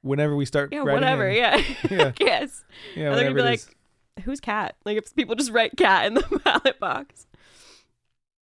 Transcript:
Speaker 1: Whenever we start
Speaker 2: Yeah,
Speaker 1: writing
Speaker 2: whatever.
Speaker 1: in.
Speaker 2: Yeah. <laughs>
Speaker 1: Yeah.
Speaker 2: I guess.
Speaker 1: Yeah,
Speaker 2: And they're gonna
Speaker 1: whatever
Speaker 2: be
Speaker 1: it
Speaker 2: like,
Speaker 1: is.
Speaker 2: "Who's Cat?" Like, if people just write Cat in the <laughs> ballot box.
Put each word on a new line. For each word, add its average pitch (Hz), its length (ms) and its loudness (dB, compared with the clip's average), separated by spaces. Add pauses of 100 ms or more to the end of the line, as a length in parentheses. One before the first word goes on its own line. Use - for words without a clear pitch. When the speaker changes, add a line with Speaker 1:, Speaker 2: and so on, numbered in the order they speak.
Speaker 1:
Whenever 147 320 0
we 143 100 0
start 143 260 -2
Speaker 2:
Yeah, 294 80 -6
Speaker 1:
writing 143 140 0
Speaker 2:
whatever. 247 340 2
Speaker 1:
in. 196 100 0
Speaker 2:
Yeah. 247 240 4 (140)
<laughs> - 140 -4
Speaker 1:
Yeah. 185 180 2
Speaker 2:
I 127 40 -2
guess. - 520 -2 (320)
Speaker 1:
Yeah, 156 140 -4
Speaker 2:
And 139 80 0
they're - 80 2
gonna 135 80 -2
Speaker 1:
whatever - 20 -2
Speaker 2:
be - 60 2
Speaker 1:
it 240 40 2
Speaker 2:
like, 240 140 0
Speaker 1:
is. - 680 -20
Speaker 2:
"Who's 277 140 -6
Cat?" 208 360 -4 (100)
Like, 214 120 -2
if - 180 -8
people 233 200 0
just 247 160 -2
write 226 240 2
Cat 190 320 4
in 208 80 -2
the - 260 0
<laughs> - 40 -20
ballot - 340 2
box. - 460 -8 (1200)